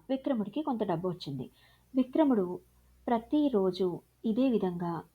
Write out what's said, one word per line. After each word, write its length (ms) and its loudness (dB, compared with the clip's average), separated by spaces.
విక్రముడికి 520 -2
కొంత 220 -4
డబ్బు 260 -2
వచ్చింది. 400 -8
విక్రముడు 640 2
ప్రతిరోజు 920 2
ఇదే 240 2
విధంగా 540 -2